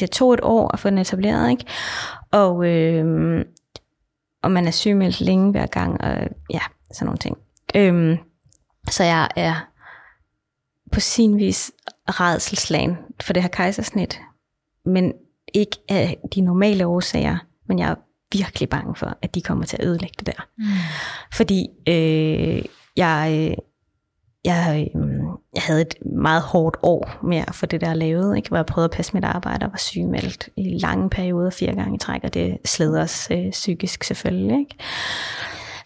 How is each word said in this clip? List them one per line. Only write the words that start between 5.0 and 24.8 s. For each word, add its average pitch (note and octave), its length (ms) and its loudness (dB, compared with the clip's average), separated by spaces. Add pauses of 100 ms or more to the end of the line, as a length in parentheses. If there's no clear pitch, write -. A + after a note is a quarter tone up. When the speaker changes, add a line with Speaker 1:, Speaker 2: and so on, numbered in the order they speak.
Speaker 1:
længe F#3+ 300 4
hver - 160 0
gang, - 340 -2
og - 280 -2 (220)
ja, - 100 -4 (320)
sådan - 140 -4
nogle - 120 -2
ting. - 180 -6 (380)
Øhm, F3 420 6 (720)
så - 140 2
jeg E3 320 2
er E3 300 0 (1300)
på G#3+ 80 0
sin G#3+ 380 4
vis F#3+ 340 0 (360)
rædselsslagen - 880 0 (260)
for - 100 -2
det F3+ 100 2
her F3+ 80 0
kejsersnit, F#3+ 720 -2 (640)
men F#3 260 4 (420)
ikke G3+ 220 2 (120)
af F#3 280 0 (180)
de G3 60 2
normale F#3 460 4
årsager, F3 520 0 (300)
men F#3 100 2
jeg E3+ 120 0
er - 40 -2 (380)
virkelig - 360 -2
bange - 260 -4
for, - 280 -8
at - 120 -6
de E3+ 80 -4
kommer - 220 -2
til - 160 -4
at - 60 -2
ødelægge F3 320 -2
det - 80 -12
der. - 220 -8 (100)
Speaker 2:
Mm. A3 60 -4 (680)
Speaker 1:
Fordi, F#3+ 340 2 (220)
øh, D#3 760 2 (340)
jeg, D#3+ 540 2
øh, - 60 -2 (880)
jeg, E3+ 520 2